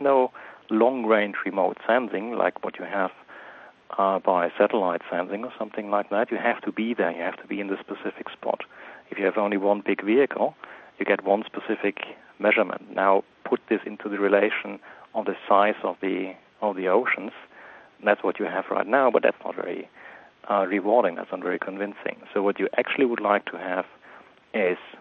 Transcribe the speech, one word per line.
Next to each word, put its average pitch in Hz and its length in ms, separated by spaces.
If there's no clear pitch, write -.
no 135 300
long-range 110 720
remote 95 420
sensing 110 460
like 90 320
what - 140
you 90 80
have, 92 240
uh, 98 220
by 87 360
satellite 92 540
sensing 95 340
or 123 140
something 104 320
like 101 200
that. 107 200
You 113 80
have 117 240
to 101 100
be 113 220
there. 90 160
You 85 120
have 90 200
to - 40
be 101 140
in 101 60
the 98 140
specific - 500
spot. - 300
If - 80
you 98 60
have 95 140
only 104 180
one 101 280
big 95 200
vehicle, 123 500
you 101 40
get 98 200
one 98 200
specific - 520
measurement. 104 560
Now 98 300
put - 140
this 107 160
into 107 240
the 101 120
relation 101 580
of 110 100
the 95 100
size 101 340
of 90 180
the, 92 340
of 104 160
the 92 100
oceans. 101 460
That's 104 180
what 98 160
you 104 60
have 92 260
right 98 160
now, 127 240
but - 140
that's - 200
not 90 120
very, 90 320
uh, 98 200
rewarding. 101 480
That's 92 160
not 90 100
very 90 160
convincing. 98 640
So 104 100
what 98 180
you 95 80
actually 131 280
would 117 140
like 101 260
to 87 120
have 92 280
is 110 240